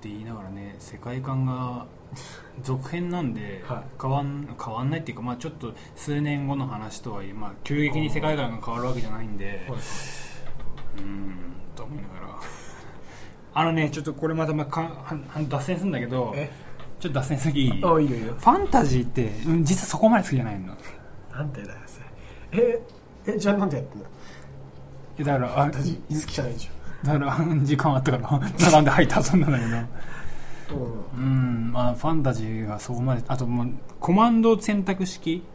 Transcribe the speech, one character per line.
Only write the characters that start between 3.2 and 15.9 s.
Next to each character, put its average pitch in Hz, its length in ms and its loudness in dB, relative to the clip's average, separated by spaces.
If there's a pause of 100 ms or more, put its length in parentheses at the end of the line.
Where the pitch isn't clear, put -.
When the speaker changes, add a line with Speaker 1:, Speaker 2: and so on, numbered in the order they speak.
Speaker 1:
ん 123 120 -2
で、 101 340 -8
Speaker 2:
は 123 80 -6
い。 - 260 -12
Speaker 1:
変 131 80 -2
わ 139 140 2
ん-、 143 240 -6 (120)
変 117 140 -8
わ 117 100 -4
ん 135 60 0
な 160 80 0
い 160 40 -4
っ - 20 -12
て 123 80 -8
い - 20 -12
う - 40 -12
か、 117 60 -8
ま 123 100 -4
あ、 - 20 -4
ち 123 120 -10
ょ - 20 -6
っ - 20 -8
と 117 220 -10 (220)
数 147 240 -4
年 143 280 -2
後 139 80 -2
の 135 100 -2
話 107 360 -8
と 117 120 -8
は 98 100 -4
い 98 60 -6
え、 98 40 -10
ま 101 140 -2
あ、 98 40 -4 (120)
急 147 180 0
激 147 180 2
に 156 100 0
世 151 120 2
界 156 140 2
観 117 240 -2
が - 60 -8
変 117 80 -2
わ 120 80 -2
る 123 60 0
わ 131 80 0
け 117 60 0
じ 110 40 4
ゃ 107 60 0
な 113 100 0
い 113 60 0
ん 104 100 -2
で、 101 320 -2
Speaker 2:
は 123 60 -4
い。 - 40 -4 (1160)
Speaker 1:
う 98 40 0
ー - 20 0
ん、 98 320 -2 (400)
と 120 80 -8
思 123 100 -8
い 147 40 -8
な 135 60 -6
が 95 300 -10
ら。 - 60 -10 (1120)
あ 156 120 2
の 165 80 2
ね、 156 180 2
ち 147 80 -4
ょ - 20 -4
っ 143 40 -8
と 151 80 -4
こ 160 160 -2
れ 160 40 0
ま 160 140 0
た、 156 60 0
ま 151 100 0
あ、 - 20 -2
か-、 160 160 -4
は-、 165 340 -8 (120)
は-、 151 200 -6
脱 135 140 -2
線 180 160 -2
す 180 80 -2
ん 190 60 0